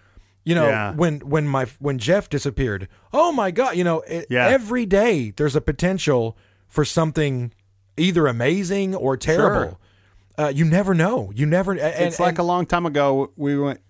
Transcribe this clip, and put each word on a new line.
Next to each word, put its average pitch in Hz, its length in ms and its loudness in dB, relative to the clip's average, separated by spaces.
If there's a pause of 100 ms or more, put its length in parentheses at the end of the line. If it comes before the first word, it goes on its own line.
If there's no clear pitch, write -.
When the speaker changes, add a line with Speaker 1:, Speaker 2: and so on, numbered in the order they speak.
(440)
Speaker 1:
You 165 100 0
know, 160 140 4
Speaker 2:
Yeah. 107 260 0
Speaker 1:
when, 151 260 0
when 147 280 -2
my, 135 180 0 (120)
when 139 200 -4
Jeff 170 300 0
disappeared, 117 600 -4 (240)
"Oh 330 200 2
my 214 180 0
God." 220 260 -2
You 180 80 0
know, 165 160 0
it, 165 280 -8
Speaker 2:
Yeah. 123 200 4
Speaker 1:
every 247 360 0
day 190 460 2
there's 143 260 -2
a - 60 2
potential 147 720 0 (320)
for - 160 0
something 143 680 -2 (440)
either 165 300 2
amazing 185 680 0
or 135 220 -2
terrible. 160 540 2
Speaker 2:
Sure. 92 60 -16 (600)
Speaker 1:
Uh, 147 100 0
you 143 160 0
never 185 300 2
know. 165 400 0
You 123 100 -2
never, 180 300 0
a-, 139 80 -4
and, 165 240 0
Speaker 2:
It's 165 140 -4
like 175 100 2
Speaker 1:
and 165 80 -4
Speaker 2:
a 180 60 -2
long 175 200 0
time 175 220 -2
ago, 139 500 0
we 143 220 -2
went, 143 320 -4